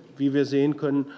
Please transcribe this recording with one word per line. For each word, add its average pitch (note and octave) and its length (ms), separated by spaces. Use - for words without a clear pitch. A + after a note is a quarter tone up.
wie C#3 160
wir C#3 120
sehen C#3 320
können. C#3 300